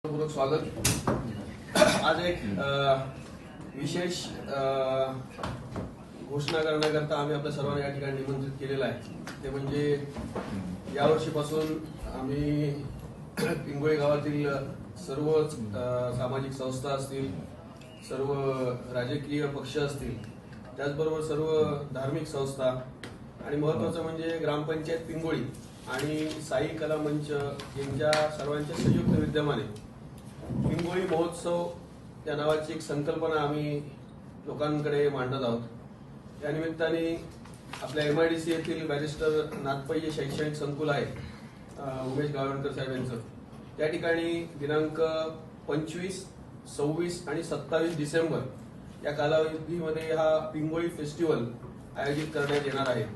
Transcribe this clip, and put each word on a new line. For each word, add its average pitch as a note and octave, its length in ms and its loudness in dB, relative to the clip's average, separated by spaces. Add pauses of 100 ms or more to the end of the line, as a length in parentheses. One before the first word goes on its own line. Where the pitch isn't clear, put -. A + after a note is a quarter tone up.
पूर्वक D3+ 260 0
स्वागत. C#3+ 300 4 (1400)
आज F3 220 4
एक, - 340 0
अ, C#3 340 4 (800)
विशेष, E3+ 500 -2 (240)
अ, C#3 100 0 (1700)
घोषणा D3 300 0
करण्याकरता D3+ 560 4
आम्ही D3 200 2
आपल्या D3 160 -2
सर्वांना C#3+ 360 0
या C#3 60 -4
ठिकाणी C#3 180 -2
निमंत्रित C3+ 400 -2
केलेलं C3+ 340 -2
आहे. - 380 -6 (200)
ते C3+ 60 -4
म्हणजे C#3 580 2 (880)
यावर्षीपासून D3+ 880 4 (360)
आम्ही D3 540 2 (680)
पिंगोळी D3+ 560 2
गावातील D3 580 4 (440)
सर्वच, D3+ 560 2
अ, B2 640 -2
सामाजिक C3+ 340 0
संस्था C3 380 -2
असतील, C3+ 500 -2 (720)
सर्व C3+ 240 0 (600)
राजकीय C#3+ 520 0
पक्ष C3+ 320 -4
असतील, B2 540 -2 (460)
त्याचबरोबर D#3 440 2
सर्व D#3 420 4 (280)
धार्मिक D3+ 360 -2
संस्था C3 540 2 (640)
आणि C#3+ 100 -2
महत्त्वाचं D#3+ 480 2
म्हणजे D#3+ 380 -2
ग्रामपंचायत D3+ 580 0
पिंगोळी D#3+ 420 -2 (500)
आणि D#3 380 0
साई D#3 380 0
कला D#3 280 0
मंच D3+ 340 0 (480)
यांच्या D3 340 2
सर्वांच्या D3 640 2
संयुक्त - 440 6
विद्यमाने D3 680 0 (600)
पिंगोळी F3 520 2
महोत्सव E3+ 680 2 (600)
या D3 80 0
नावाची D3+ 380 2
एक D#3+ 80 -4
संकल्पना D#3 600 0
आम्ही D3 400 0 (640)
लोकांकडे D3 640 2
मांडत B2+ 340 0
आहोत. A#2 160 2 (840)
या D3 80 0
निमित्ताने E3 720 0 (580)
आपल्या C#3+ 220 0
एमआयडीसी E3 460 4
येथील D#3+ 360 0
बॅरिस्टर D3+ 600 2 (120)
नाथपैये D3 500 -2
शैक्षणिक D3 440 -2
संकुल D3 340 0
आहे, C#3+ 160 2 (720)
अ, C3 260 -6
उमेश D3 260 0
गावणकर C#3 400 -2
साहेब C3 200 -4
यांचं, A#2 260 -2 (600)
त्या D3+ 100 4
ठिकाणी E3 600 2 (100)
दिनांक D3+ 420 2 (640)
पंचवीस, D#3 600 -2 (500)
सव्वीस D#3+ 500 0
आणि D#3+ 160 -2
सत्तावीस D#3+ 540 0
डिसेंबर D3 420 2 (680)
या D3 60 0
कालावधीमध्ये D#3 920 2
हा D#3+ 340 6
पिंगोळी D#3 500 0
फेस्टिवल D3+ 580 2 (520)
आयोजित D3 360 0
करण्यात C#3+ 320 2
येणार C3+ 220 0
आहे. - 160 2 (120)